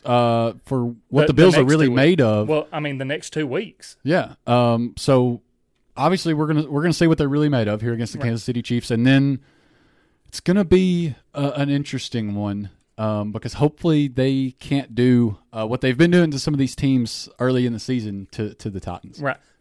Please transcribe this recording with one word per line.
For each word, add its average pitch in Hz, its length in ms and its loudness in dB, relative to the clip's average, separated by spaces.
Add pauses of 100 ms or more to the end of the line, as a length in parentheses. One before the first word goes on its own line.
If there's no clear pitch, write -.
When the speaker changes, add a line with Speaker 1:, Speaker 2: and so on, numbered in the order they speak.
Speaker 1:
uh, 117 500 2 (100)
for 120 300 -4 (140)
what 143 140 2
Speaker 2:
The, 151 60 4
Speaker 1:
the 147 60 2
Bills 170 200 8
Speaker 2:
the 156 60 4
Speaker 1:
are - 20 6
Speaker 2:
next 131 80 2
Speaker 1:
really 156 160 4
Speaker 2:
two 123 60 2
weeks. 123 40 2
Speaker 1:
made 156 240 4
of. 107 280 2
Speaker 2:
Well, 151 240 -2
I 156 80 -6
mean, 143 180 -6
the 135 60 -6
next 151 260 -8
two 156 160 -4
weeks. 165 560 -8
Speaker 1:
Yeah. 139 320 -2 (120)
Um, 120 500 2
so 123 460 2 (540)
obviously 165 380 0
we're 151 140 -2
gonna, 151 200 0
we're 147 140 -2
gonna 170 100 2
see 170 140 2
what 160 100 4
they're 147 120 0
really 147 200 0
made 120 200 0
of 104 120 -2
here 117 120 -2
against 117 200 -4
the - 60 -12
Speaker 2:
Right. - 80 -8
Speaker 1:
Kansas 117 160 -4
City 120 200 -4
Chiefs, 120 280 -4
and 120 160 2
then 135 320 4 (880)
it's - 140 -16
gonna 196 240 2
be, 175 500 2 (180)
uh, 143 220 -4
an 143 160 -2
interesting 123 640 -4
one, 101 360 -6 (280)
um, 107 320 -4
because 110 240 -10
hopefully 151 540 0
they 131 500 -2
can't 135 380 -6
do, 120 420 4 (140)
uh, 110 120 -6
what 120 160 -4
they've 131 160 0
been 170 140 4
doing 175 220 4
to 139 80 -6
some 160 120 -4
of 143 60 -2
these 135 160 -2
teams 131 540 -2 (100)
early 123 280 0
in 120 60 -2
the 113 60 -8
season 104 540 -6
to, 107 220 -8
to - 140 -12
the 95 120 -10
Titans. - 400 -14
Speaker 2:
Right. 139 180 -6 (220)